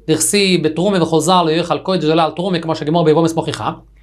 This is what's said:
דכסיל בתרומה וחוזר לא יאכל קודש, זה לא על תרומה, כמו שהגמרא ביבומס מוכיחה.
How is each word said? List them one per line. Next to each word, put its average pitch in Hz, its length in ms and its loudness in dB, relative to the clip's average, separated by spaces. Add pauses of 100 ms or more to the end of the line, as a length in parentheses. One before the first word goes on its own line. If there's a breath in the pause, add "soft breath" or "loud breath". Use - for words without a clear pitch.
דכסיל 180 540 2
בתרומה 170 420 0
וחוזר 165 400 2
לא 160 80 0
יאכל 160 260 -2
קודש, 165 260 -4
זה 156 120 2
לא 165 60 2
על 156 100 0
תרומה, 175 280 -4
כמו 160 160 -4
שהגמרא 160 280 -2
ביבומס 160 320 2
מוכיחה. 143 360 -4 (320 soft breath)